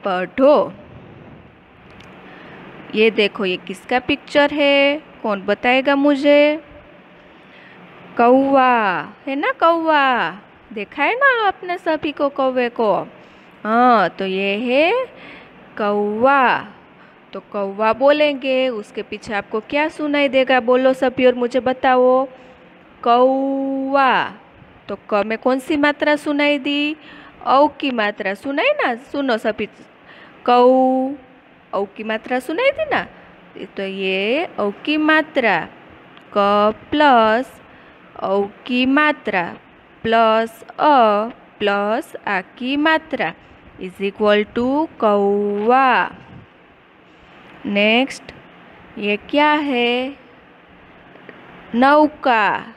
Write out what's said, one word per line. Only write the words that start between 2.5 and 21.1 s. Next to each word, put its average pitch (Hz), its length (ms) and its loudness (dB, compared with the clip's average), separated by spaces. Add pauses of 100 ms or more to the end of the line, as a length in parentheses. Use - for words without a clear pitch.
ये 220 160 4
देखो, 208 340 -2
ये 180 120 -2
किसका 196 420 -6
picture 285 540 0
है? 285 500 2 (200)
कौन 202 200 -4
बताएगा 254 540 0
मुझे? 294 640 2 (1600)
कौवा, 247 840 2 (260)
है 269 100 -6
ना 415 160 -2
कौवा? 302 800 0 (420)
देखा 214 300 -8
है 339 120 0
ना 494 320 2
आपने 359 320 -4
सभी 311 340 -4
को 285 160 -2
कौवे 262 400 -2
को? 208 380 -2 (580)
हाँ, 226 440 2
तो 190 180 -6
ये 196 300 -2
है 302 500 0 (720)
कौवा। 214 880 0 (680)
तो 196 80 -14
कौवा 202 520 -4
बोलेंगे, 269 760 2
उसके 214 340 -8
पीछे 214 320 -12
आपको 202 260 -6
क्या 294 280 -2
सुनाई 285 400 -2
देगा? 254 320 2
बोलो 254 320 2
सभी 262 340 0